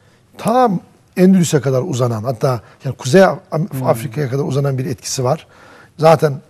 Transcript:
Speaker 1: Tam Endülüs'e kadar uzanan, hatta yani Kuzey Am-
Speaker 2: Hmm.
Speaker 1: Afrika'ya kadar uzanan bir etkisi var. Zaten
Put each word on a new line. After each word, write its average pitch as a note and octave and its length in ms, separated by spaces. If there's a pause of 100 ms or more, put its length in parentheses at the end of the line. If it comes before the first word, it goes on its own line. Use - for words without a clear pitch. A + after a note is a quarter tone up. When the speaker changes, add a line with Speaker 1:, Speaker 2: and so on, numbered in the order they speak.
(380)
Speaker 1:
Tam A3+ 420 (360)
Endülüs'e F3+ 440
kadar C3 220
uzanan, A#2 420
hatta B2+ 360 (240)
yani C3 120
Kuzey C#3 260
Am- D3+ 160 (120)
Speaker 2:
Hmm. C#3 360
Speaker 1:
Afrika'ya C#3 440
kadar C#3 140
uzanan C#3 340
bir C3 80
etkisi - 380
var. C#3 220 (520)
Zaten D#3 360 (140)